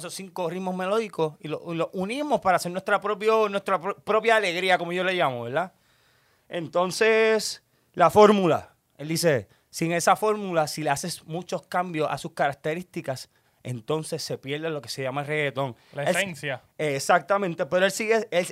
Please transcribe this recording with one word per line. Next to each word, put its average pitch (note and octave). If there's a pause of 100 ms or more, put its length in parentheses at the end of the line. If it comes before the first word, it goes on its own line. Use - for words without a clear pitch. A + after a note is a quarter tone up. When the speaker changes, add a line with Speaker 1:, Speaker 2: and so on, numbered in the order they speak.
Speaker 1:
esos E3+
cinco F#3
ritmos F#3
melódicos F#3
y D#3
lo-, D3+ (100)
y -
los D#3+
unimos A#3
para F#3
hacer F3+
nuestra F#3
propio, G#3+
nuestra G3
pro-, F#3+
propia A3
alegría, F#3
como E3+
yo F3+
le F#3
llamo, C3+
¿verdad? D3 (760)
Entonces, G#3 (300)
la E3
fórmula. G3 (240)
Él D3
dice, D#3 (220)
"Sin E3
esa F3
fórmula, G3
si D#3
le D3
haces D3+
muchos F3
cambios F3
a C#3+
sus -
características, D#3 (340)
entonces D3
se B2
pierde D3+
lo D3
que A2+
se -
llama C3+
el C#3
reggaetón". C#3 (160)
Speaker 2:
La C#3+
Speaker 1:
Él, D3
Speaker 2:
esencia. D3+ (160)
Speaker 1:
exactamente, E3+
pero F#3
él D4
sigue, A3
él, G#3+
él, F3+